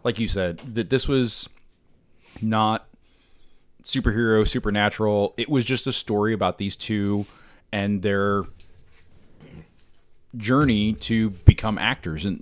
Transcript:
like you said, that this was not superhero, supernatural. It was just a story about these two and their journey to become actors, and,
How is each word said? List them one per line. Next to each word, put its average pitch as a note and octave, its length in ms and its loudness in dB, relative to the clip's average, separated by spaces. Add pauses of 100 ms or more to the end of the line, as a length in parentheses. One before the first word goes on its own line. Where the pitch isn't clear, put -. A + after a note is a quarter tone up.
like A#2 140 -2
you A2+ 100 -2
said, F2+ 320 -2 (140)
that G#2+ 160 -4
this C3+ 180 0
was B2+ 400 -2 (960)
not A2 440 0 (960)
superhero, A2 640 2
supernatural. G#2 920 0
It A#2 100 -4
was C3+ 160 2
just B2 220 -2
a C3 60 -4
story G#2+ 420 0
about F#2+ 240 -2
these G2+ 180 -4
two G2+ 480 -2 (480)
and G2+ 300 -2
their G2+ 400 0 (1900)
journey A2+ 560 2
to A2 380 0
become G2 480 4
actors, F2+ 480 -4
and, F#2+ 160 -4